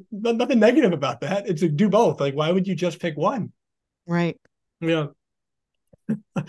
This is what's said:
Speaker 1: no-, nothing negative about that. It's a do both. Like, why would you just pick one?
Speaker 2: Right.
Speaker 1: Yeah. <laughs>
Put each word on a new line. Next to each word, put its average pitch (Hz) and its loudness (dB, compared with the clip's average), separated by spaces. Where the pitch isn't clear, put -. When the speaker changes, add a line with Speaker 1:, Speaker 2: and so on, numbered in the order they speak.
Speaker 1:
no-, 226 -4
nothing 240 0
negative 233 6
about 139 -4
that. 190 -4
It's 165 -2
a 175 2
do 165 2
both. 190 2
Like, 139 0
why 151 0
would 185 0
you 190 -4
just 175 -4
pick 165 -6
one? 220 -4
Speaker 2:
Right. 170 -2
Speaker 1:
Yeah. 165 -2
<laughs> 214 -2